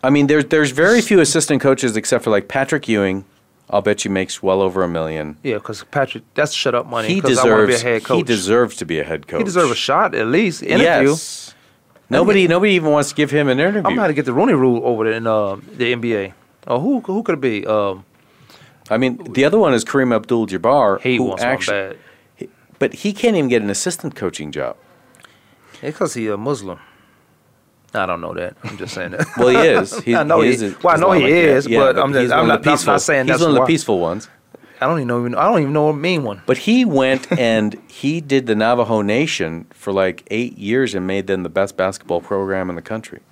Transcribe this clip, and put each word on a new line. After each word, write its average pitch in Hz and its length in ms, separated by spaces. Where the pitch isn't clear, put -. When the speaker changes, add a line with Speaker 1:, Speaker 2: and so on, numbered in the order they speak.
Speaker 1:
I 127 60
mean, 143 180
there, 151 160
there's 151 280
very 185 320
few 208 180
assistant 151 400
coaches 131 380
except 117 260
for, 117 60
like, 101 180
Patrick 135 400
Ewing. 98 380
I'll 101 140
bet 104 240
you 101 40
makes 95 320
well 95 200
over 92 200
a 90 60
million. 80 560
Speaker 2:
Yeah, 117 140
'cause - 340
Patrick, 135 320
that's 147 200
shut 123 200
up 120 120
money, 117 220
Speaker 1:
He 190 120
Speaker 2:
'cause 127 180
I 131 60
wanna 113 120
be 123 80
a - 20
Speaker 1:
deserves, 113 60
Speaker 2:
head 117 180
Speaker 1:
he - 60
Speaker 2:
coach. 143 200
Speaker 1:
deserves 110 520
to 90 80
be 80 140
a 71 40
head 76 240
coach. 78 100
Speaker 2:
He - 60
deserves 175 260
a 117 60
shot 175 380
at 110 120
least. 170 380
Interview. 151 460
Speaker 1:
Yes. - 440
Nobody, 190 320
Speaker 2:
I - 40
mean, 165 60
Speaker 1:
nobody 190 220
even 160 180
wants 147 200
to - 40
give 143 160
him 143 180
an 127 120
interview. 196 200
Speaker 2:
I'm 180 140
gonna 247 60
have 196 80
to 151 60
get 143 100
the 123 80
Rooney 190 220
Rule 127 280
over 117 220
there 110 80
in, 113 160
uh, 104 280
the 120 160
N 120 80
B 117 160
A. 95 180
Oh, 120 140
who, 247 200
who 202 220
could 190 120
it 143 60
be? 110 260
Um, 101 380
Speaker 1:
I 110 60
mean, 123 260
the 131 100
other 160 140
one 170 140
is 113 120
Kareem 131 280
Abdul-Jabbar, 110 880
Speaker 2:
He 127 160
Speaker 1:
who 120 60
Speaker 2:
wants 98 200
one 123 80
Speaker 1:
actu- 127 180
Speaker 2:
bad. 101 260
Speaker 1:
he, - 140
but - 140
he 208 180
can't 214 240
even 143 120
get 120 140
an 101 80
assistant 156 460
coaching 78 340
job. 67 240
Speaker 2:
Yeah, 143 120
'cause 160 220
he 113 120
a 104 100
Muslim. 104 420
I 98 140
don't 87 140
know 85 140
that. 87 280
I'm 104 160
just - 160
saying 90 180
that. 123 200
Speaker 1:
<laughs> - 40
Well, 123 120
he 127 80
is. 98 320
He, 120 140
Speaker 2:
<laughs> 165 60
I - 20
know 156 200
Speaker 1:
he 131 80
Speaker 2:
he, 127 40
Speaker 1:
is 113 80
a 98 200
Speaker 2:
well, 170 120
I - 60
know 190 120
he 160 120
Speaker 1:
Islamic, 165 200
yeah, 151 120
Speaker 2:
is, 139 100
Speaker 1:
yeah, 113 140
Speaker 2:
but 131 160
Speaker 1:
but - 80
Speaker 2:
I'm 139 80
just, 135 100
Speaker 1:
he's 123 80
Speaker 2:
I'm 139 80
Speaker 1:
one 160 100
Speaker 2:
not, 143 100
Speaker 1:
of - 60
the 147 60
Speaker 2:
not, 147 60
Speaker 1:
peaceful, 143 160
Speaker 2:
not 143 100
saying 139 220
Speaker 1:
he's 131 80
Speaker 2:
that's 127 80
Speaker 1:
one 165 100
of 143 40
the 127 80
Speaker 2:
why. 131 40
Speaker 1:
peaceful 127 340
ones. 87 280
Speaker 2:
I 131 60
don't 160 120
even 127 100
know, 120 300
I 151 60
don't 202 160
even 143 120
know 151 160
a 156 40
mean 156 300
one. 101 240
Speaker 1:
But 131 120
he 247 260
went 135 480
Speaker 2:
<laughs> 165 60
Speaker 1:
and 113 380
he 156 320
did 139 260
the 110 80
Navajo 110 480
Nation 101 680
for, - 220
like, 95 380
eight 117 260
years 104 380
and 92 120
made 95 200
them 95 160
the 87 80
best 95 260
basketball 92 440
program 95 500
in 87 60
the 82 60
country. - 380